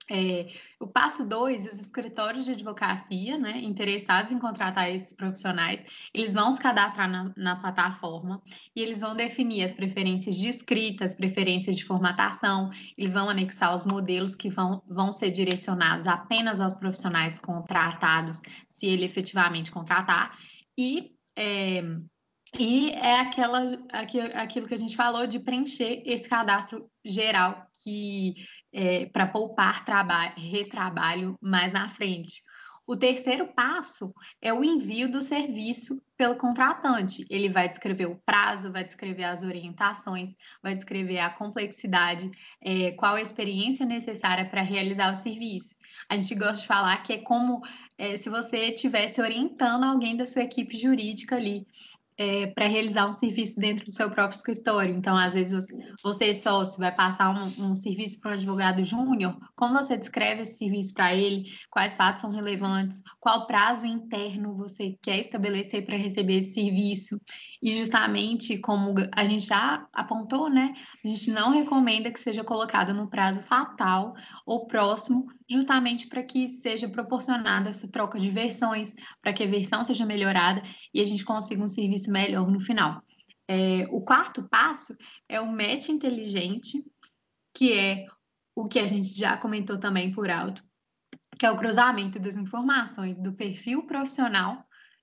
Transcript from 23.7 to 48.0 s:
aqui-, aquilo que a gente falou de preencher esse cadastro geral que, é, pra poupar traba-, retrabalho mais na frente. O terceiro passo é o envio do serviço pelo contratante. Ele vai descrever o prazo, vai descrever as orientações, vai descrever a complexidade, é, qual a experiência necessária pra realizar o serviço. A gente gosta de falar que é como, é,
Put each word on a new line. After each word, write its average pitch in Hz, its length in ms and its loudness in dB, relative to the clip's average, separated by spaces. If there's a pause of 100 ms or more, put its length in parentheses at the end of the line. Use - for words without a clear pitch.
aqui-, 220 280 -2
aquilo 226 480 -6
que 247 60 -4
a 220 40 -4
gente 220 180 -6
falou 240 300 2
de 240 140 -4
preencher 247 640 -2
esse 233 220 -2
cadastro 214 600 0 (160)
geral 196 600 2 (160)
que, 202 520 -4 (380)
é, 180 340 0
pra 190 200 2
poupar 208 580 0
traba-, 175 520 2
retrabalho 180 1040 -4
mais 185 320 2
na 196 160 -2
frente. 180 540 -6 (440)
O 240 100 -4
terceiro 254 580 2
passo 247 580 -2 (300)
é 226 100 0
o 240 100 0
envio 254 480 2
do 269 120 -2
serviço 269 760 -4 (180)
pelo 247 180 2
contratante. 254 960 0
Ele 196 180 0
vai 185 180 4
descrever 185 400 -2
o 175 200 -8
prazo, 202 440 2
vai 185 140 -6
descrever 185 400 -8
as 175 180 -4
orientações, 185 920 -4 (280)
vai 196 120 -2
descrever 190 440 -4
a 175 120 0
complexidade, 190 1000 0 (320)
é, 185 300 0
qual 202 220 2
a 220 80 0
experiência 220 640 -2
necessária 214 580 -2
pra 190 160 -2
realizar 196 500 0
o 196 60 -4
serviço. 220 580 -8 (360)
A 208 80 0
gente 196 160 -2
gosta 208 260 0
de - 60 -12
falar 196 320 4
que - 160 -6
é 214 40 -6
como, 240 440 0 (340)
é, 202 220 -4